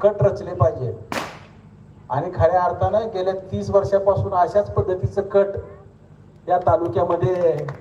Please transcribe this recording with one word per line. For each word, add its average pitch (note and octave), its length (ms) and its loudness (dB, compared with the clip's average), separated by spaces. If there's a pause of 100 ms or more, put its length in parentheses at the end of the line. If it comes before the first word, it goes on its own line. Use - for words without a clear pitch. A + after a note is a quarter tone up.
कट G#3 220 2
रचले F3+ 300 0
पाहिजे. E3 400 0 (1160)
आणि D3 260 -2
खऱ्या F3 280 4
अर्थानं G3 500 0
गेल्या F#3+ 200 -2 (180)
तीस G3+ 180 -6
वर्षापासून G3 640 2
अशाच F#3+ 400 2
पद्धतीचं G3 480 -2
कट G3 340 2 (920)
या F3 180 4
तालुक्यामध्ये F3 920 2 (260)